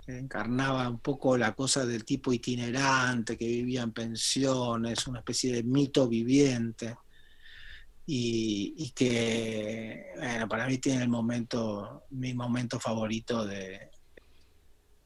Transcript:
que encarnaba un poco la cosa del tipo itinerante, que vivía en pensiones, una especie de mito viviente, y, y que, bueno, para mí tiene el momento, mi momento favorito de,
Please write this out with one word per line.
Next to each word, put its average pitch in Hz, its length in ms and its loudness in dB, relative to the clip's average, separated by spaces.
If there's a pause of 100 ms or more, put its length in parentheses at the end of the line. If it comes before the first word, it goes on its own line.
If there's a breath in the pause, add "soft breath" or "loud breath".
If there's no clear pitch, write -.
que 127 140 -10
encarnaba 127 680 0
un 120 120 -6
poco 131 360 2
la 110 180 2
cosa 135 320 0
del 117 180 -2
tipo 135 280 0
itinerante, 123 1040 2
que 113 100 -2
vivía 123 360 0
en 113 100 -4
pensiones, 117 1120 0
una 123 140 -6
especie 123 320 -2
de 120 120 0
mito 139 420 4
viviente, 117 920 2 (1120 loud breath)
y, 113 680 0
y 143 140 -6
que, 113 1200 0
bueno, 117 320 -4
para 113 180 -2
mí 131 120 0
tiene 131 240 2
el 120 80 2
momento, 113 1000 -2
mi 127 200 -4
momento 123 480 -2
favorito 110 640 -2
de, 98 460 -8 (1160)